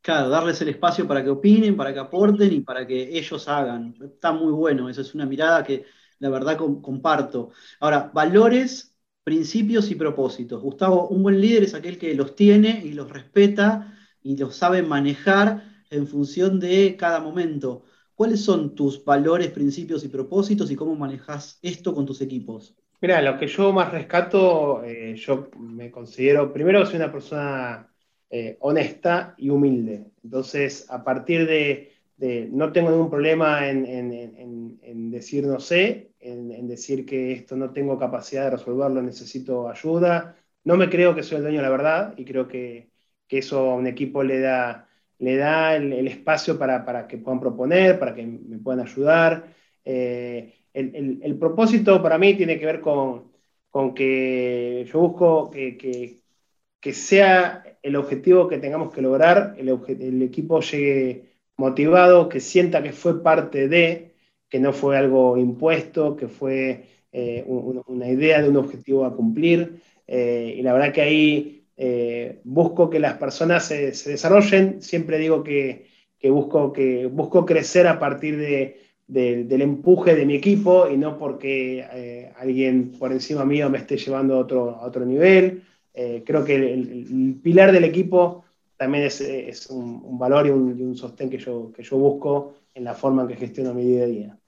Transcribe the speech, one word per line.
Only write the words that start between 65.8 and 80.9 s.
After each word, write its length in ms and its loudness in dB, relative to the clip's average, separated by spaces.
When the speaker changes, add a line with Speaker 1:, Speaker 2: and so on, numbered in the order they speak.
Speaker 2:
que 120 -8
fue, 580 -6
eh, 340 -6
un, 400 -6
una 220 -8
idea 320 2
de 80 2
un 80 4
objetivo 480 -2
a 100 -6
cumplir. 680 -2
Eh, 500 -4
y 60 -8
la 100 0
verdad 200 2
que 100 0
ahí, 640 0
eh, 680 -4
busco 440 2
que 100 -2
las 160 0
personas 520 -2
se, 280 -4
se 160 -12
desarrollen. 720 4
Siempre 380 -4
digo 240 0
que, 460 -4
que 120 2
busco, 420 2
que 340 0
busco 380 2
crecer 420 4
a 120 4
partir 400 -4
de, 420 -2
de, 380 0
del 180 2
empuje 520 6
de 100 2
mi 100 2
equipo 540 6
y 80 0